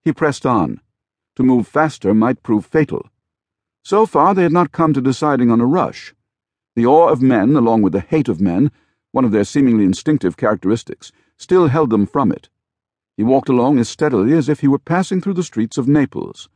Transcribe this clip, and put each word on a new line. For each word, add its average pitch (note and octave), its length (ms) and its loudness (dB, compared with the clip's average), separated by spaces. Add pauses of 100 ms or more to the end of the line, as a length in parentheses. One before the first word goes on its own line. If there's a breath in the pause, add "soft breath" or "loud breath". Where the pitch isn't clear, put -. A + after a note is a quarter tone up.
He D#3+ 120 -2
pressed D3 320 -4
on. F2+ 360 -2 (540)
To B2+ 80 -4
move B2+ 240 0
faster D3 460 -2
might A2+ 300 0
prove G#2+ 220 -2
fatal. - 440 -4 (760)
So G#3+ 220 0
far D#3 300 0
they F#3 80 2
had E3+ 80 2
not E3+ 200 0
come D#3+ 220 0
to C3+ 80 0
deciding C3 480 0
on A#2 100 2
a A#2 60 2
rush. C3+ 480 -4 (640)
The A#2 100 0
awe D3+ 240 6
of C3 120 0
men, B2+ 340 2
along A2+ 260 2
with F#2 120 0
the G2 80 -2
hate D#3 280 -2
of E2+ 100 -4
men, A2+ 320 0 (400)
one C3 140 0
of A2+ 60 0
their G#2 120 2
seemingly B2 400 2
instinctive G2 540 -2
characteristics, - 760 -4 (260)
still F3+ 300 2
held D3 220 0
them G#2+ 160 2
from B2 260 -2
it. - 180 -12 (680)
He G2+ 60 -4
walked C3 260 0
along C3 300 2
as A#2 100 -2
steadily B2+ 440 0
as D#3+ 140 0
if D3 140 -2
he C#3+ 60 0
were C#3 120 2
passing F3+ 420 -2
through G3 120 -6
the F3 100 -4
streets A2+ 340 -6
of B2 100 -2
Naples. - 680 -4